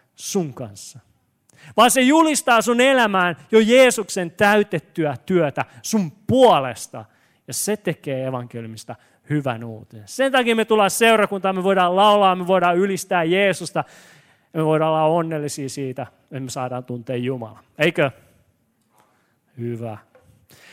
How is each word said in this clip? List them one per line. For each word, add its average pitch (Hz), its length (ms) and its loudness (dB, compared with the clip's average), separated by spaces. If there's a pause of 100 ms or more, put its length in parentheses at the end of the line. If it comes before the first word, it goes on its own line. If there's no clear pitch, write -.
(160)
sun 160 380 -6
kanssa. 107 460 -18 (800)
Vaan 233 140 6
se 262 100 2
julistaa 269 600 2
sun 240 200 0
elämään 208 540 2 (160)
jo 220 80 6
Jeesuksen 220 720 2
täytettyä 180 960 0
työtä 151 400 0 (160)
sun 190 300 -4 (160)
puolesta. 147 800 2 (420)
Ja 120 60 -14
se 208 240 -6
tekee 139 480 -8
evankeliumista 120 680 -12 (340)
hyvän 131 340 -4
uutisen. 110 440 -18
Sen 262 240 -2
takia 233 240 2
me 220 100 0
tullaan 214 260 2
seurakuntaan, 202 640 2
me 185 80 -4
voidaan 185 320 2
laulaa, 202 400 4
me 180 120 -6
voidaan 175 300 2
ylistää 185 460 -2
Jeesusta, 175 600 -2 (720)
me 160 120 -2
voidaan 156 260 0
olla 160 120 0
onnellisia 156 680 -4
siitä, 131 380 -10 (160)
että 139 160 -14
me 131 100 -12
saadaan 127 340 -8
tuntea 123 320 -10
Jumala. 123 440 -8 (180)
Eikö? 156 340 0 (1500)
Hyvä. 117 400 -12 (760)